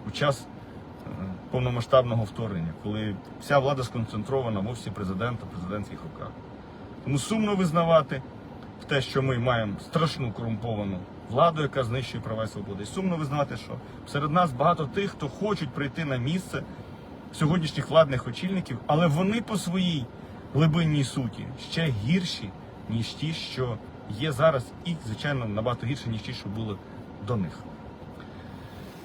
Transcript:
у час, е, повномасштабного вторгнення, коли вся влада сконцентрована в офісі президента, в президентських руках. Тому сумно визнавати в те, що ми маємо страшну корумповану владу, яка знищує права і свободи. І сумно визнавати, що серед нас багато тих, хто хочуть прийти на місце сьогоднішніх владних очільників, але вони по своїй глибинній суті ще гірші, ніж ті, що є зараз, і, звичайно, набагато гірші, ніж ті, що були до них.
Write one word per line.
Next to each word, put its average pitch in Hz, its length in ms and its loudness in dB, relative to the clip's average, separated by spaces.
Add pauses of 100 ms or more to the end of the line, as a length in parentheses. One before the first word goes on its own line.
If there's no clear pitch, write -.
у 104 40 -4
час, 143 340 2 (600)
е, - 40 -8 (420)
повномасштабного 123 720 4
вторгнення, 95 500 -2 (100)
коли 107 320 -2 (260)
вся 143 180 6
влада 135 240 4
сконцентрована 117 760 0
в 98 80 0
офісі 120 240 -6
президента, 101 540 -2
в - 40 -10
президентських 95 540 -6
руках. - 280 -8 (720)
Тому 139 140 0
сумно 208 380 2
визнавати 165 640 6 (600)
в - 40 -14
те, 139 160 4
що 135 200 2
ми 131 160 2
маємо 117 420 2
страшну 139 520 0
корумповану 107 640 -2 (340)
владу, 156 300 6
яка 139 220 2
знищує 120 400 -2
права 110 200 -2
і 107 40 -2
свободи. 101 360 -8
І - 20 -6
сумно 185 320 0
визнавати, 143 400 0
що - 140 -10 (360)
серед 143 240 0
нас 175 200 6
багато 156 340 4
тих, 196 260 0
хто - 180 -6
хочуть 190 400 0
прийти 143 360 -4
на 135 120 0
місце 151 460 -2 (720)
сьогоднішніх 151 560 2
владних 147 380 6
очільників, 175 500 -2 (100)
але 165 200 6
вони 185 340 4
по 220 160 -2
своїй 170 480 2 (480)
глибинній 151 500 6
суті 123 420 -2 (260)
ще 160 220 2 (120)
гірші, 170 440 2 (400)
ніж 113 180 0
ті, 156 260 -4
що 123 440 -2 (320)
є 117 220 -2
зараз, 139 340 6 (200)
і, 170 100 -2 (100)
звичайно, 123 400 -2
набагато 110 420 0
гірші, 139 220 -2
ніж 110 120 -2
ті, 127 120 -8
що - 160 -8
були 107 260 -4 (520)
до 123 80 2
них. 92 240 -2 (1500)